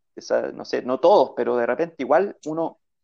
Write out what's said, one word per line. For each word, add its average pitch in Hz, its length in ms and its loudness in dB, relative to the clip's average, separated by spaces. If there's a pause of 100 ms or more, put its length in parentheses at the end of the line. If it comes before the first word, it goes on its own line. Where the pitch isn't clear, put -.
(160)
esa, 120 360 -4
no - 140 -14
sé, 123 160 -4
no 127 180 -4
todos, 180 360 4
pero 120 200 -2
de 120 120 0
repente 156 320 -4
igual 151 360 0 (100)
uno 160 340 -8 (240)